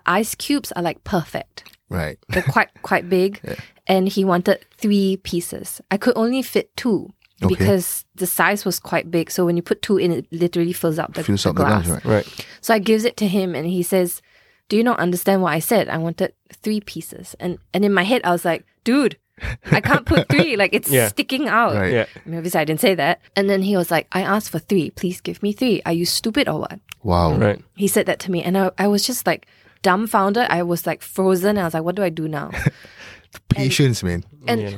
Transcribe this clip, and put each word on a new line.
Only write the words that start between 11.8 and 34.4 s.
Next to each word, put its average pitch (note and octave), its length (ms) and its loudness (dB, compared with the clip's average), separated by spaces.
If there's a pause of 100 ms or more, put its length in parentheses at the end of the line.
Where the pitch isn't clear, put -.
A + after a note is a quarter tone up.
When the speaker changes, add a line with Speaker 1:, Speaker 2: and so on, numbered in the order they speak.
Speaker 2:
glass, - 180 -4
right. G#2+ 200 2
Speaker 3:
Right. - 220 -16 (140)
Speaker 1:
So - 120 2
I A3 60 4
gives A3 240 2
it - 140 -2
to G#3+ 100 0
him F#3 280 0
and D3+ 120 -4
he F3+ 160 0
says, F3+ 380 0 (480)
"Do G#3 80 2
you A3+ 60 4
not B3 160 2
understand F3+ 420 2
what F3 120 2
I D#3+ 60 0
said? G3 300 2
I - 80 -4
wanted E3 360 -4 (200)
three G#3+ 260 -4
pieces." - 640 -14
And, F3+ 160 -6 (160)
and F#3+ 100 2
in G3+ 100 4
my F3+ 100 4
head, A#3+ 200 2
I F3 80 0
was F3 140 0
like, E3 180 -2 (220)
"Dude, B3+ 320 2 (560)
I G3+ 80 4
can't C#4+ 240 2
put - 240 2
three. C#4 260 2
Like, G3 180 2
it's - 180 -2
Speaker 3:
<laughs> C3+ 60 4
Yeah. A2+ 120 4
Speaker 1:
sticking C4 400 -2
out." G#3+ 260 2
Speaker 2:
Right. F#2+ 160 0
Speaker 3:
Yeah. A#2 140 2 (100)
Speaker 1:
I - 140 -18
mean, E3 80 -6
obviously, E3+ 240 -2
I D3+ 40 0
didn't D#3 140 -2
say G3 160 4
that. E3 240 0 (160)
And G3 140 2
then F#3+ 120 2
he G3 140 2
was F3 160 0
like, D#3 220 0
"I F3+ 80 0
asked G3+ 280 -2
for E3 100 -4
three. F3 320 0
Please F3+ 280 -6
give - 240 -8
me G3+ 80 0
three. G#3 340 0
Are E3 60 -2
you E3+ 140 0
stupid - 420 -2
or D3+ 140 -4
what?" - 180 -10 (240)
Speaker 2:
Wow. F2 320 4
Speaker 3:
Right. G#2 240 2 (160)
Speaker 1:
He G3+ 140 0
said G#3 160 2
that F3 140 -2
to F#3+ 120 -6
me. F3 100 -2
And F#3 160 0
I, F#3+ 200 2
I G3+ 100 2
was G#3 180 2
just, - 220 -4
like, - 200 -2 (340)
dumbfounded. G3+ 680 2
I F3 140 2
was, F3 240 -2
like, E3 140 -4
frozen. F#3+ 560 0
I F#3 80 0
was E3 80 -4
like, D#3+ 100 -2
"What F3 120 -2
do G3+ 80 -2
I F3+ 60 0
do D#3+ 200 -6
now?" D3 260 -8
Speaker 2:
<laughs> - 60 -6 (720)
The - 80 -20 (140)
patience, C3+ 480 2
man. F2 200 -2 (240)